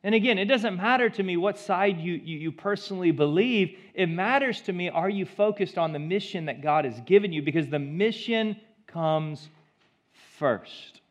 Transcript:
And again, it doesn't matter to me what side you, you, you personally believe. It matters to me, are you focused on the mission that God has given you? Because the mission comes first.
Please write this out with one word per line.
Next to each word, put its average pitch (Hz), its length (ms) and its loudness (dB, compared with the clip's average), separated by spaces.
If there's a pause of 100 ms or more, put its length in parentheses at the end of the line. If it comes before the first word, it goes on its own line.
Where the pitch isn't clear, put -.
And 208 100 2
again, 220 240 4
it 190 60 0
doesn't 208 320 0
matter 233 340 2
to 202 120 -4
me 180 140 0
what 196 220 0
side 190 400 0
you, 170 160 -4
you, 160 240 -8
you 156 140 -6
personally 190 580 -2
believe. 175 640 2 (160)
It 180 160 0
matters 226 540 0
to 196 100 -6
me, 180 160 -4
are 170 220 0
you 196 160 -2
focused 208 500 0
on 165 160 0
the 147 60 -6
mission 170 480 -4
that 139 160 -8
God 151 220 2
has 117 160 -4
given 190 320 4
you? 151 100 -4
Because 147 260 0
the 147 100 -2
mission 214 800 -2 (300)
comes 156 640 -2 (880)
first. - 640 -2 (100)